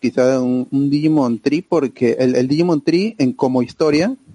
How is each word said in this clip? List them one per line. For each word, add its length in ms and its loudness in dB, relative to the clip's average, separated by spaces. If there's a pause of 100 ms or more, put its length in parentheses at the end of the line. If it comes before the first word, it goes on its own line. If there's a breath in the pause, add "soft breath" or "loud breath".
quizá 400 2
un, 300 -2
un 200 0
Digimon 500 0
Tree, 220 -2
porque 580 -2
el, 160 2
el 100 0
Digimon 360 0
Tree, 360 -2
en, 140 0
como 300 0
historia, 520 0 (200)